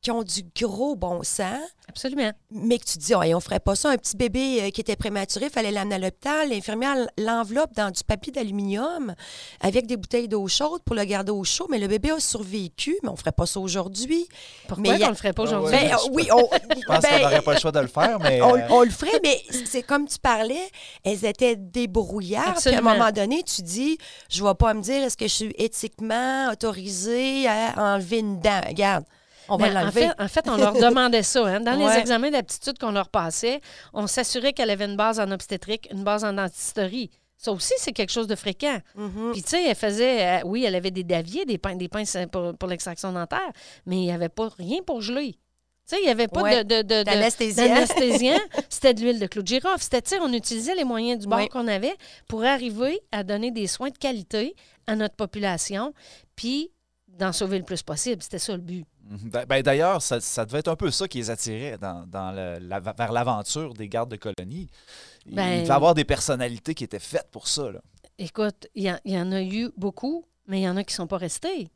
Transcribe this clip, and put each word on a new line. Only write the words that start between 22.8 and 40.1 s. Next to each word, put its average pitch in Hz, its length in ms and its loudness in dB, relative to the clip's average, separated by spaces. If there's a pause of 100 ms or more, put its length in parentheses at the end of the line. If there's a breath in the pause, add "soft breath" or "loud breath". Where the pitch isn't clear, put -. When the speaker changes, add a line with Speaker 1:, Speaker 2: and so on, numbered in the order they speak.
Speaker 1:
moment 226 180 6
donné, 220 320 0
tu - 200 -6
dis, « 247 340 -2 (320 loud breath)
Je 196 160 -2
vais 196 100 6
pas 226 180 6
me 214 80 -2
dire, 269 220 0
est-ce 247 140 -2
que 214 100 -2
je - 60 0
suis 214 240 -2
éthiquement 233 920 -2
autorisée 226 1000 -2
à 214 460 2
enlever 196 240 0
une 208 200 -4
dent ? » 196 300 2
Regarde. 185 340 0 (480 soft breath)
On 208 60 2
va 214 120 4
Speaker 2:
Ben, 196 80 2
en 180 40 2
Speaker 1:
l'enlever. 202 280 2
Speaker 2:
fait, - 120 -4
en 202 60 -2
fait, 320 200 0
on 233 100 0
leur 214 160 6
demandait 240 500 6
ça. 247 240 2
Hein. 190 140 2
Dans 233 120 0
les 285 100 2
Speaker 1:
Ouais. 226 160 6
Speaker 2:
examens 233 300 2
d'aptitude - 480 -4
qu'on 226 140 -4
leur 202 180 -2
passait, 226 520 -2 (320 loud breath)
on 208 120 -4
s'assurait 254 480 -2
qu'elle 233 160 0
avait 202 160 0
une 202 100 -6
base 220 240 0
en 196 120 0
obstétrique, 196 600 -6
une 196 120 -6
base 208 200 0
en 208 100 -2
dentisterie. 196 760 -4 (260)
Ça - 160 -6
aussi, 190 280 -2
c'est 294 120 -4
quelque 202 200 -2
chose 226 160 -2
de 208 80 -2
fréquent. 226 420 -4 (160)
Speaker 1:
Mhm. 208 380 -6
Speaker 2:
Puis, 214 100 -6
tu - 80 -8
sais, 349 160 2
elle 226 100 2
faisait, 220 520 2